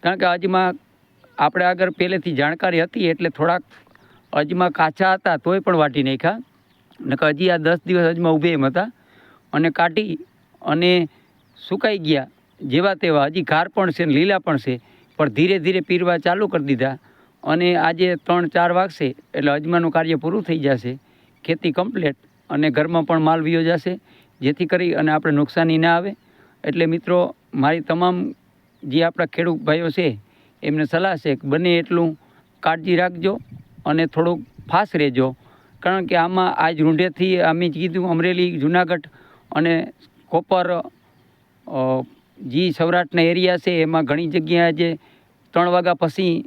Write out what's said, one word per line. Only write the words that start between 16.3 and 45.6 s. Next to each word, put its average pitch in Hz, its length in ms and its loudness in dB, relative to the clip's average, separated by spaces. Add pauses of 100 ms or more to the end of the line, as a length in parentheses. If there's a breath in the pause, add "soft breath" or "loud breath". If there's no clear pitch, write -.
કરી 156 220 -2
દીધા 131 260 0 (480 soft breath)
અને 170 240 0 (100)
આજે 170 380 2
ત્રણ 175 320 0
ચાર 175 240 2
વાગશે 175 360 0 (260)
એટલે 143 180 0
અજમાનું 165 400 0
કાર્ય 160 240 0
પૂરું 165 280 -4
થઈ 160 160 -2
જશે, 127 340 -2 (500 soft breath)
ખેતી 165 280 -2
કમ્પ્લીટ 180 460 -2 (320)
અને 147 200 0
ઘરમાં 156 360 0
પણ 160 160 0
માલ 156 200 2
વયો 165 220 0
જશે, 170 300 0 (480 soft breath)
જેથી 147 240 0
કરી 175 280 0
અને 156 180 0
આપણે 156 200 0
નુકસાની 160 460 2
ના 165 180 4
આવે. 185 160 -2 (520 soft breath)
એટલે 151 220 0
મિત્રો, 165 320 0 (360)
મારી 147 340 0
તમામ 175 280 2 (680)
જે 147 200 -2
આપણા 170 220 0
ખેડૂત 170 360 -2
ભાઈઓ 165 280 0
છે 170 180 -2 (560 soft breath)
એમને 151 220 0
સલાહ 180 320 0
છે 143 180 -2
કે 147 120 -10
બને 165 300 2
એટલું 170 320 0 (540 soft breath)
કાળજી 180 320 0
રાખજો 180 380 0 (520)
અને 160 200 0
થોડુંક 165 340 0 (280)
ફાસ્ટ 185 280 0
રહેજો, 131 320 2 (540 soft breath)
કારણ 185 240 -2
કે 175 100 -2
આમાં 180 400 2
આજ 165 260 0
રૂંઢેથી 175 600 2
અમે 165 280 2
જ 151 40 -6
કીધું 175 360 -2
અમરેલી, 175 500 0
જુનાગઢ 170 480 0 (440 soft breath)
અને 165 220 2 (560)
કોપર, 180 380 0 (1000)
અ, 135 120 -6 (680)
જે 139 240 0
સૌરાષ્ટ્રના 170 500 0
એરિયા 180 360 2
છે 180 140 -2 (100)
એમાં 160 240 0
ઘણી 147 220 -2
જગ્યાએ 165 400 2
આજે 165 220 0 (640 soft breath)
ત્રણ 175 160 2